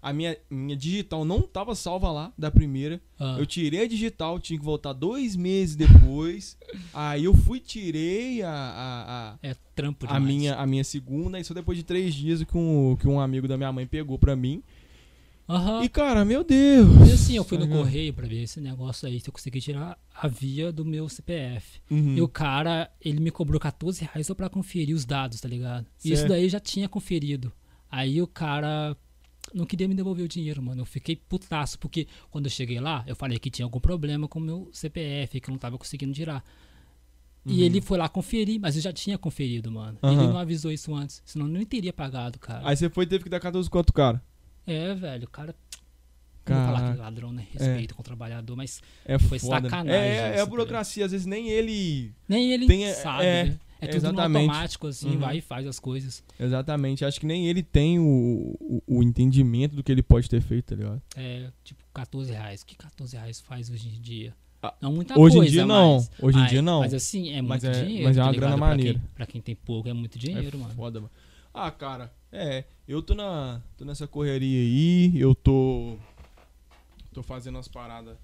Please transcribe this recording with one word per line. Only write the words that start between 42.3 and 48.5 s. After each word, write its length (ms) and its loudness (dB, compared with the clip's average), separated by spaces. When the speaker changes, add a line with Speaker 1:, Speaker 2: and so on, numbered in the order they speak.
Speaker 2:
cara. 300 -14
Speaker 1:
Aí 80 4
você 120 0
foi 140 0
e 40 0
teve 180 -2
que 40 -16
dar 120 -6
quatorze 280 -4
conto, 220 2
cara. 300 2
Speaker 2:
É, 260 -6
velho, 320 -10
o 40 -18
cara. 260 -16
Não 80 0
vou 100 2
falar 120 0
que 80 -2
Speaker 1:
Caraca. 160 -4
Speaker 2:
ladrão, 320 -12
né? 220 -12
Speaker 1:
É. 20 -10
Speaker 2:
Respeito 380 -2
com 60 -20
o 40 -16
trabalhador, 500 -14